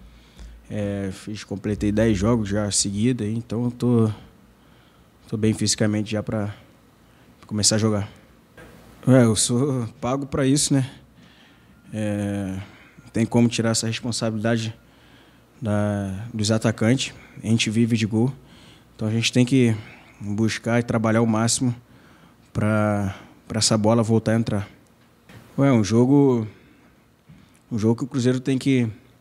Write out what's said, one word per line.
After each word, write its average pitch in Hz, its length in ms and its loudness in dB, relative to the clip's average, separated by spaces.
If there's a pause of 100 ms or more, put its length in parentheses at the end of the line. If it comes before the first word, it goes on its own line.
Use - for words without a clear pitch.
(680)
É, 101 440 -4
fiz, - 320 -14
completei 104 440 -4
dez 110 280 2
jogos 107 320 0
já 104 200 -2
seguida, 107 560 -2
então 113 380 -6
eu 123 80 -2
tô, 120 400 2 (1160)
tô 117 80 -6
bem 107 160 2
fisicamente 107 580 -2
já 104 100 -4
pra 107 320 -4 (920)
começar 107 280 0
a 110 40 2
jogar. 104 300 0 (1000)
É, 127 160 8
eu 110 120 4
sou 123 520 -2 (140)
pago 135 240 -4
pra 143 200 -2
isso, 147 280 2
né? 131 160 2 (1040)
É, 101 640 -4 (440)
não - 100 -20
tem 117 140 0
como 117 220 4
tirar 113 220 -2
essa 110 180 -2
responsabilidade 113 880 -4 (840)
da, 104 720 -4
dos 107 180 -2
atacantes. 113 600 0 (280)
A 92 60 -10
gente 113 220 2
vive 117 260 2
de 110 100 0
gol, 110 280 0 (600)
então 110 120 -6
a 107 40 -4
gente 113 200 -2
tem 123 140 4
que 120 280 4 (480)
buscar 110 580 0
e 120 40 2
trabalhar 113 380 2
o 117 60 2
máximo 113 480 0 (800)
pra, 104 600 0 (320)
pra 110 140 -6
essa 110 180 2
bola 110 240 4
voltar 110 300 2
a 110 40 2
entrar. 110 340 -2 (880)
Ué, 139 140 4
um 113 120 6
jogo, 123 640 4 (1200)
um 123 80 -4
jogo 113 200 2
que 147 80 -8
o - 20 -4
Cruzeiro 127 320 0
tem 131 180 -2
que 127 300 0 (340)